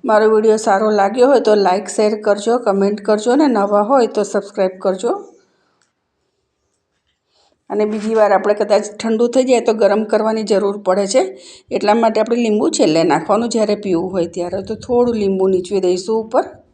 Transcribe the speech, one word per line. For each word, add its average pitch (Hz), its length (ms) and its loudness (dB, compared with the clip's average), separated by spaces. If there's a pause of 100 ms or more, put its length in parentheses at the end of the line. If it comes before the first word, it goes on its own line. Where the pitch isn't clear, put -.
મારો 220 300 4
વીડિયો 214 220 4
સારો 214 340 0
લાગ્યો 208 360 2
હોય 277 120 4
તો 214 160 2
લાઈક, 196 320 0
શેર 214 340 -2
કરજો, 214 360 0
કમેન્ટ 202 440 0
કરજો 214 300 0
અને 294 160 4
નવા 202 340 2
હોય 240 260 2
તો 208 160 -2
સબસ્ક્રાઈબ 196 480 -4 (100)
કરજો. 190 280 -2 (2500)
અને 208 160 -2
બીજી 214 300 -4
વાર 208 160 4
આપણે 208 220 0
કદાચ 208 300 0 (160)
ઠંડુ 226 280 0
થઈ 262 160 0
જાય 247 180 2
તો 233 120 0
ગરમ 214 300 2
કરવાની 220 400 -2
જરૂર 202 380 -2
પડે 190 260 0
છે, 381 320 -2 (320)
એટલા 202 220 0
માટે 220 260 2
આપણે 233 160 0
લીંબુ 233 340 0
છેલ્લે 165 340 2
નાખવાનું 180 460 0
જ્યારે 214 260 0
પીવું 185 360 -4
હોય 175 160 -2
ત્યારે. 180 360 -8
તો 214 120 -10
થોડું 240 400 -2
લીંબુ 190 320 0
નીચવી 190 320 -2
દઈશું 185 460 -2
ઉપર. 277 180 -2 (300)